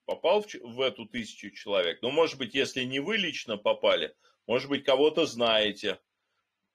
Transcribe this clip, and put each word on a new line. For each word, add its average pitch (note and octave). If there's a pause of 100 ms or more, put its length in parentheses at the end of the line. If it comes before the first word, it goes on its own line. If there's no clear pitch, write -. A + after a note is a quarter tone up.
Попал E3+
в G#3
ч-, -
в A#2
эту A#2+
тысячу G#2
человек? F#2
Ну, A#2+
может D3
быть, A#2+
если C3
не C3
вы F#3
лично D3+
попали, G2+ (320)
может B2+
быть, C#3
кого-то D3+
знаете, G#2+ (760)